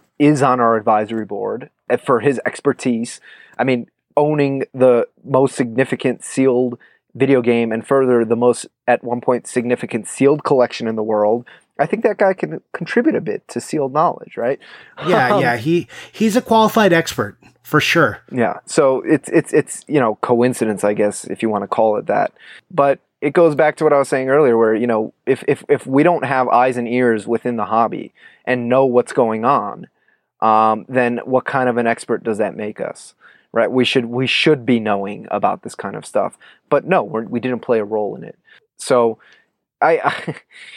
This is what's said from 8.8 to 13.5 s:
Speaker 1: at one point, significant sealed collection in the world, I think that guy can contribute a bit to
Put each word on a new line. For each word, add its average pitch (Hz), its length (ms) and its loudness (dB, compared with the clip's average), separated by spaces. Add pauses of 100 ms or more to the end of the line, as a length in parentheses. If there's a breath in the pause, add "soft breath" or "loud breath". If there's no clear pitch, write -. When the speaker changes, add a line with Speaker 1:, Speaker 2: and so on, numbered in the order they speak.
Speaker 1:
at 120 160 2
one 120 180 -6
point, 123 260 -2
significant 120 600 -4
sealed 143 360 2
collection 123 420 0
in 110 100 -4
the 110 60 -4
world, 110 440 0 (320 loud breath)
I 147 80 0
think 214 180 -4
that 208 140 0
guy 190 160 2
can 160 260 -8 (120)
contribute 247 440 0
a - 40 -2
bit - 280 -8
to - 120 -8